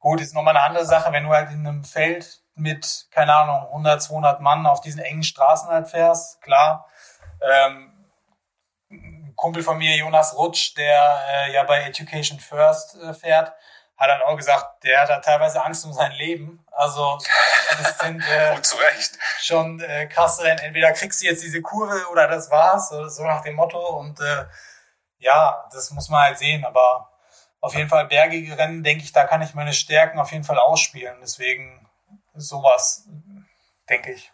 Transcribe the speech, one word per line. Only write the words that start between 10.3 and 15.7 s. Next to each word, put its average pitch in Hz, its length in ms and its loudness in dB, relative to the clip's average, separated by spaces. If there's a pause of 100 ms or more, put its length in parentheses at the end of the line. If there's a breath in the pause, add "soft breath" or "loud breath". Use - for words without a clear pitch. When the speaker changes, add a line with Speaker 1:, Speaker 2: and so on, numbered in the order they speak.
Speaker 1:
Rutsch, 165 400 -2
der, 147 520 4
äh, 139 240 -2
ja 139 120 2
bei 143 200 2
Education 147 560 -10
First, 151 560 0
äh, 165 160 -14
fährt, 160 400 0 (440 soft breath)
hat 135 120 2
dann 139 140 2
auch 147 140 0
gesagt, 139 460 -2
der 135 200 4
hat 147 60 2
da 143 120 0
teilweise 151 440 0
Angst 160 200 -6